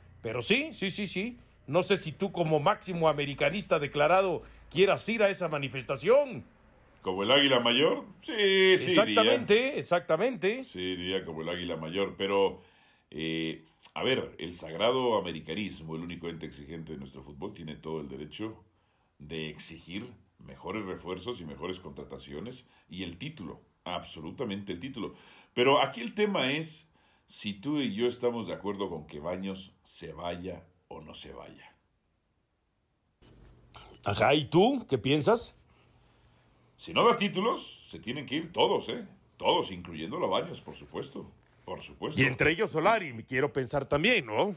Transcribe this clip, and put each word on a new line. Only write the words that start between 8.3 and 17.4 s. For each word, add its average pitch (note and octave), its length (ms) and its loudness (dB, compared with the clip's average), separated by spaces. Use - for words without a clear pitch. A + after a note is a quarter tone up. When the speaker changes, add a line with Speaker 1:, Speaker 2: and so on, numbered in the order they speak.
Speaker 2:
sí, B2+ 140 0
Speaker 1:
Exactamente, G#3 680 6
Speaker 2:
iría. C4 200 2
Speaker 1:
exactamente. F3+ 880 0
Speaker 2:
Sí, - 160 -10
iría F#2 440 -2
como D#2+ 160 -8
el D#2+ 80 -6
águila F2 280 -4
mayor, F#2 420 -2
pero, G2 420 2
eh, D#2+ 540 -4
a D#2+ 80 -4
ver, A#2 360 0
el F2 160 -8
sagrado G#2+ 640 0
americanismo, D#2+ 800 -6
el E2 60 -6
único E2+ 260 -8
ente E2 160 -10
exigente D#2 480 -12
de C#2+ 60 -10
nuestro C2+ 240 -16
fútbol, C#2+ 320 -12